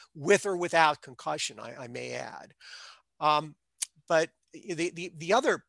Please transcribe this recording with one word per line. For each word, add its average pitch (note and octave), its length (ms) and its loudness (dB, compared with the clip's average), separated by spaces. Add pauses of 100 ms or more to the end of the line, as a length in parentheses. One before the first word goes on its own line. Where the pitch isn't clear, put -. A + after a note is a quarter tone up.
(140)
with F3 320 2
or F#3+ 100 0
without E3 460 4
concussion, C#3+ 560 -8
I, A#2 180 -14
I B2+ 120 -12
may B2 240 -8
add. B2+ 420 -10 (640)
Um, D3+ 380 2 (520)
but E3 200 4 (240)
the, E3+ 420 -4
the, E3+ 220 -10
the E3 160 -2
other, A#3 360 2